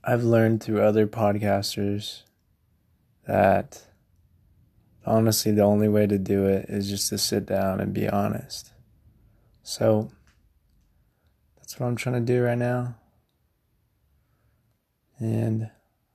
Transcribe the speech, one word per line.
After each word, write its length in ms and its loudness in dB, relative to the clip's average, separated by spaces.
I've 140 2
learned 400 4
through 180 0
other 240 4
podcasters 1160 -2
that 580 0
honestly, 460 2
the 120 4
only 260 4
way 180 4
to 100 0
do 280 0
it 240 0
is 180 -4
just 220 -6
to 80 -6
sit 280 -2
down 360 -2
and 120 -4
be 140 -2
honest. 640 -4
So, 460 0
that's 200 -18
what 100 -4
I'm 100 -4
trying 180 -4
to 180 0
do 80 2
right 160 0
now. 380 -4
And 500 -4